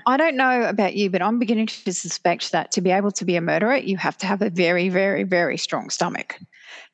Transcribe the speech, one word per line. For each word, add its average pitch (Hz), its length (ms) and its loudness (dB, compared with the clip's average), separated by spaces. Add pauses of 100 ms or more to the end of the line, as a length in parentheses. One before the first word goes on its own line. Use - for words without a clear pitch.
I 254 100 4
don't 302 220 2
know 254 260 4
about 208 320 0
you, 202 140 2
but 180 120 0
I'm 220 180 2
beginning 220 280 2
to - 260 -6
suspect - 600 -2
that - 200 -2
to 202 80 0
be 180 100 2
able 196 200 2
to 185 140 -6
be 180 100 2
a 170 60 0
murderer, 170 340 0
you 190 220 -2
have 151 220 -4
to 190 80 -6
have 196 140 -2
a 208 80 0
very, 175 380 2
very, 190 360 0
very 175 340 0
strong - 320 -6
stomach. - 500 -6 (540)